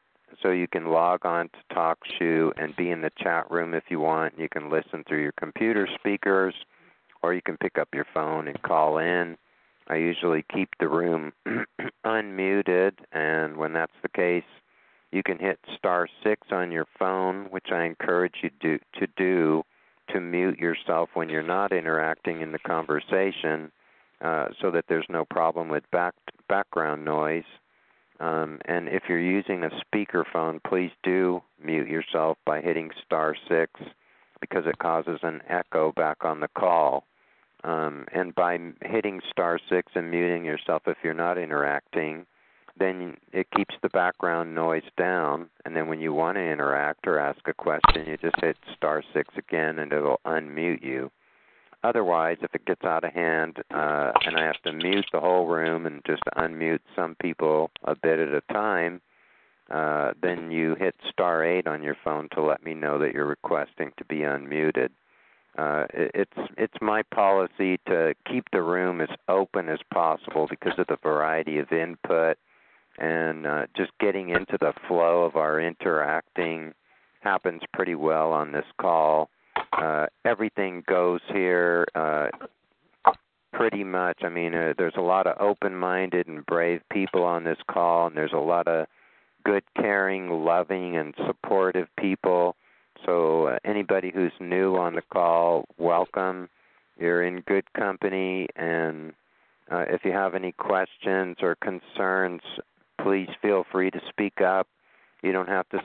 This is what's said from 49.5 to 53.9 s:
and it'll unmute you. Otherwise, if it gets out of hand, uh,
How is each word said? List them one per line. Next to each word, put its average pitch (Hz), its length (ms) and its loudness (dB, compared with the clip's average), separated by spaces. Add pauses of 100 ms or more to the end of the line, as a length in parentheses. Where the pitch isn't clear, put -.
and 73 120 -6
it'll 73 320 2
unmute 80 600 -2
you. 65 260 -6 (720)
Otherwise, 87 580 2
if 87 120 -6
it - 100 -6
gets - 200 -2
out 82 180 0
of 85 100 -4
hand, 82 440 0 (180)
uh, 76 380 0 (120)